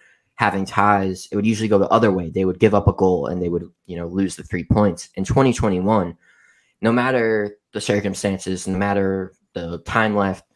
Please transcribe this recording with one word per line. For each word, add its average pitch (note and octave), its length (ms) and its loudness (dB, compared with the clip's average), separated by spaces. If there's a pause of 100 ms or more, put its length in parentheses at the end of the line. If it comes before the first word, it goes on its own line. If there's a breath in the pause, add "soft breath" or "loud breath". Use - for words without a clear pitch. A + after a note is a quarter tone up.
(360 soft breath)
having G2 280 0
ties, G2 640 0
it G2 60 -4
would G#2 100 0
usually A2 220 0
go G2+ 100 4
the G2 100 2
other A2 220 4
way. F2+ 180 -2
They F#2+ 160 -2
would F2+ 140 -2
give G#2 160 6
up G2+ 140 4
a G2 40 2
goal F2+ 360 2
and F2+ 120 -4
they F2 80 -2
would, E2+ 220 -4 (160)
you F2+ 100 -12
know, E2+ 120 -8
lose F#2 280 -2
the F2+ 60 -14
three F2 220 -6
points. G2+ 500 2
In F#2+ 100 -4
twenty C3+ 280 2
twenty-one, F#2+ 640 0 (640 soft breath)
no A2+ 120 0
matter A2+ 640 0 (160)
the G#2+ 80 -6
circumstances, G2 840 -2
no F#2+ 100 -2
matter F#2+ 580 -2 (180)
the E2+ 280 -8
time A2 360 0
left, G2 280 -2 (120)